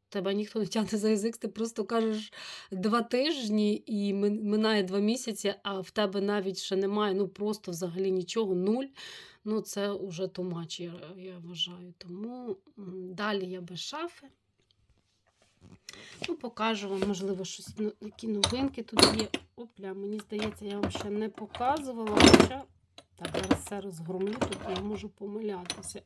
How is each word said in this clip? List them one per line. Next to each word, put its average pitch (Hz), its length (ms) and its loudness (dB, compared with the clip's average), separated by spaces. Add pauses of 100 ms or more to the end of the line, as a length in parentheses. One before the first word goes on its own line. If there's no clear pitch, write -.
(160)
тебе 196 180 2
ніхто 208 260 -2
не 202 80 2
тягне 220 300 0
за 214 120 2
язик, 220 280 2
ти 220 100 -6
просто 220 380 -4
кажеш 220 480 0 (380)
два 208 300 2
тижні 233 840 2
і 202 280 0
мин-, 208 300 2
минає 214 400 4
два 185 160 0
місяці, 208 640 0
а 196 160 -2
в 185 120 -8
тебе 202 300 2
навіть 196 360 0
ще - 180 -2
немає, 196 380 2
ну, 196 140 2
просто 208 440 -4
взагалі 180 400 0
нічого, 185 440 0
нуль. 214 300 2 (600)
Ну, 214 160 0
це 202 300 -2
уже 190 320 -4
too 185 300 -2
much, 165 280 -8
я, 175 420 -12
я 185 140 -12
вважаю. 175 600 -8
Тому, 220 600 -8 (200)
м, 185 360 -10
далі 202 320 -2
я 180 160 -8
без 175 180 -12
шафи. 311 480 -8 (2000)
Ну, 330 60 -2
покажу 220 540 -2
вам, 190 180 0
можливо, 190 380 -2
щось, - 320 -12
ну, 214 140 0 (100)
які 214 260 -10
новинки 233 560 2
тут 220 380 4
є. 214 60 0 (280)
Опля, 196 380 -12
мені 202 260 -6
здається, 214 460 -6
я 202 140 -4
вам 202 120 0
ще - 180 -4
не 214 200 0
показувала, 233 920 0
хоча, - 440 10 (520)
так, - 180 -8
зараз - 320 0
все 202 160 -6
розгромлю, 185 580 -4
тут - 180 -2 (180)
я 190 60 -4
можу 208 280 -6
помилятися. 202 960 -8